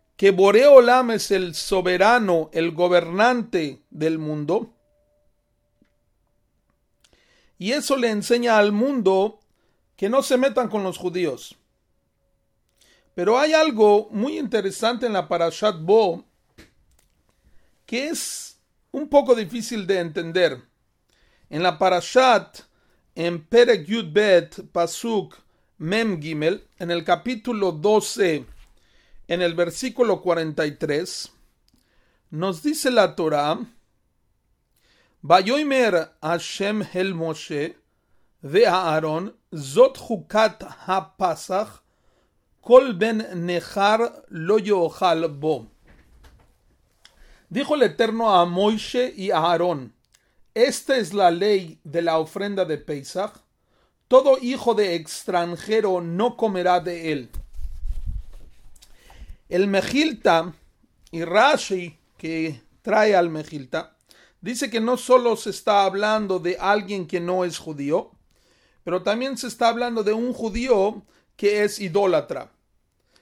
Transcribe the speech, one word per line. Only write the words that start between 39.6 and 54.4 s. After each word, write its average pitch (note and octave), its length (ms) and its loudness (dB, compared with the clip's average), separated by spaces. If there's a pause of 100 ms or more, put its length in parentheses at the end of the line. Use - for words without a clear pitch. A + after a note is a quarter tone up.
jukat G#3+ 640 -2 (240)
ha-pasach, F#3+ 960 -4 (800)
kol B3+ 320 6
ben G#3 520 -4
nechar G3+ 840 0
lo E3+ 280 0
yochal F3 680 0
bo." C#3+ 400 -4 (1800)
Dijo C#4 260 -2
el C4+ 80 4
Eterno A3 500 0
a F3 120 6
Moishe G#3+ 720 0
y G3 140 -4
a E3 80 2
Aarón, E3+ 540 0 (600)
"Esta C4+ 420 0
es F#3+ 180 -4
la G3 160 4
ley F3+ 540 -2
de D#3+ 180 -4
la D#3+ 180 0
ofrenda G3 440 -4
de D#3 140 -4
Pesach, D#3 560 -8 (760)
todo C4 340 6